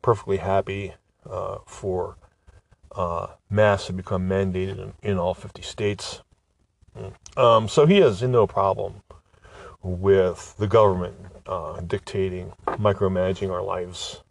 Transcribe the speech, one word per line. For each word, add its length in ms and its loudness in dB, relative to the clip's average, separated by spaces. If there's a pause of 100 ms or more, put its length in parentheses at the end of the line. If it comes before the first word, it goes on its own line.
perfectly 360 0
happy, 560 -2 (340)
uh, 380 -10
for, 520 -6 (760)
uh, 340 -4 (220)
masks 380 2
to 60 -8
become 360 -4
mandated 480 -2
in, 240 -12
in 160 -2
all 160 -2
fifty 280 -14
states. 600 -6 (1160)
Um, 320 6
so 180 4
he 140 6
has 200 4
no 240 4
problem 560 -2 (800)
with 760 2
the 100 -2
government, 480 4 (320)
uh, 340 -8
dictating, 680 -6 (160)
micromanaging 840 0
our 120 -4
lives 680 -8